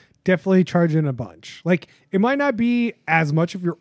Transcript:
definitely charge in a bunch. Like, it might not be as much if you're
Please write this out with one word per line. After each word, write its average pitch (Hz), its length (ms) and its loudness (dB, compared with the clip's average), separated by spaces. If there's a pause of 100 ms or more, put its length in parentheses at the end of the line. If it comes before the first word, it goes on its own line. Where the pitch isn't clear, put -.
(240)
definitely 185 400 2
charge 170 320 0
in 156 100 0
a 135 80 -2
bunch. 107 500 -14
Like, 170 240 -2 (240)
it 196 80 0
might 254 180 2
not 277 200 -2
be 233 360 0 (140)
as 160 240 2
much 165 240 0
if 185 60 -12
you're 170 200 -4